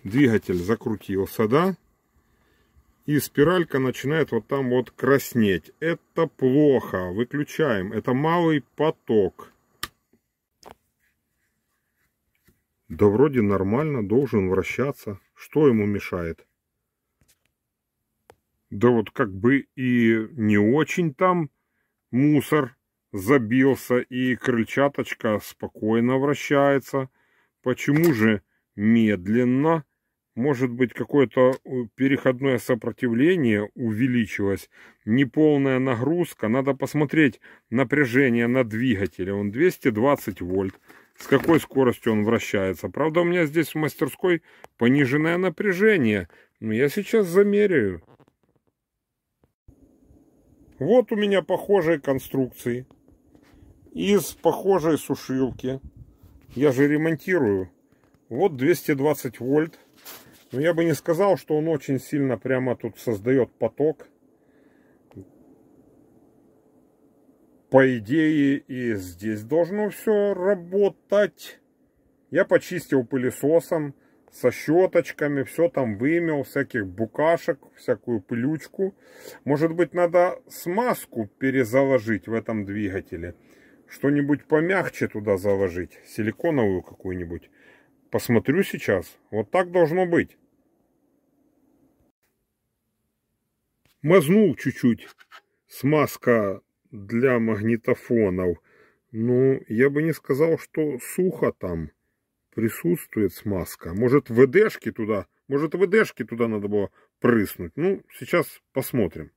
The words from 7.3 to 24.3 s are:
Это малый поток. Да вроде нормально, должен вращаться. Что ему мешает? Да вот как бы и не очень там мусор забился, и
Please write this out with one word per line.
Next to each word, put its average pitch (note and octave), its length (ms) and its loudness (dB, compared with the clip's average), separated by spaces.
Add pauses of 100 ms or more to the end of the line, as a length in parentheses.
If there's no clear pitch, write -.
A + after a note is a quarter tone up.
Это A2+ 220 -4
малый D#3+ 480 0 (140)
поток. A2+ 760 -2 (3250)
Да F#2 180 2
вроде B2 360 4
нормально, G#2 680 0
должен A2+ 400 2
вращаться. G2 680 -4 (160)
Что - 320 0
ему G#2+ 200 4
мешает? F2+ 600 -6 (2250)
Да G#2+ 200 2
вот A2+ 200 0
как G#2 240 -4
бы B2 400 0
и A#2 640 2
не G#2+ 200 2
очень C#3+ 580 2
там F3+ 360 0 (600)
мусор C#3 640 0 (340)
забился, B2 880 2
и B2+ 380 -2